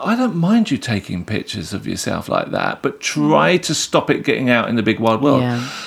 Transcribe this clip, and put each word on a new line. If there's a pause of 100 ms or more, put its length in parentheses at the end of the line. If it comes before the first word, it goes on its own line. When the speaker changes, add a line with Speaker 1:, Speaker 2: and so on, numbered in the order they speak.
Speaker 1:
I
don't
mind
you
taking
pictures
of
yourself
like
that,
but
try
Speaker 2:
Mm.
Speaker 1:
to
stop
it
getting
out
in
the
big
wide
world.
Speaker 2:
Yeah. (280)